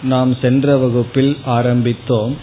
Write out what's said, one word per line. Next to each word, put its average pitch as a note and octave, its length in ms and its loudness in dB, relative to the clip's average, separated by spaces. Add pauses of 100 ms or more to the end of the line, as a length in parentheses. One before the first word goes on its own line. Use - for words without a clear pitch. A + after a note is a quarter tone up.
நாம் B2+ 320 0
சென்ற C3 420 2
வகுப்பில் B2+ 560 0 (140)
ஆரம்பித்தோம். A#2+ 960 0